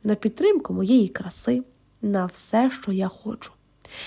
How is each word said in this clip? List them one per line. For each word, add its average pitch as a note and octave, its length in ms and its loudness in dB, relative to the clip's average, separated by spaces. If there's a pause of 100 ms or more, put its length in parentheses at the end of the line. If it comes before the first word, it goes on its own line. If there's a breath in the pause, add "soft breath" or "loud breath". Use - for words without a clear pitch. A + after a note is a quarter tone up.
на G#3 120 2
підтримку D4+ 580 0
моєї F#3+ 340 4
краси, B3 560 -2 (380)
на G3 240 0
все, A#3 460 0
що - 200 -6
я F#3+ 160 0
хочу. - 440 -10 (560 loud breath)